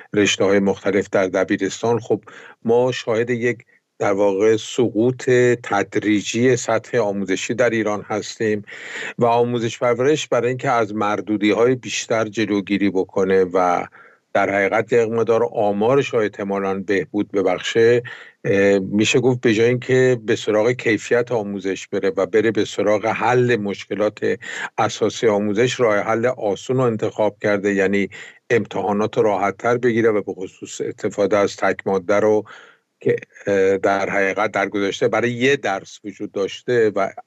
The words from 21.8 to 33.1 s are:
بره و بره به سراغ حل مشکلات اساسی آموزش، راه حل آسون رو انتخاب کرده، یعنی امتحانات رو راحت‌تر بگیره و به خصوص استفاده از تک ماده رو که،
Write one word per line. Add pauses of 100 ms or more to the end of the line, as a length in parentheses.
بره
و
بره
به
سراغ
حل
مشکلات (580)
اساسی
آموزش،
راه
حل
آسون
رو
انتخاب
کرده،
یعنی (400)
امتحانات
رو
راحت‌تر
بگیره
و
به
خصوص
استفاده
از
تک
ماده
رو (580)
که، (320)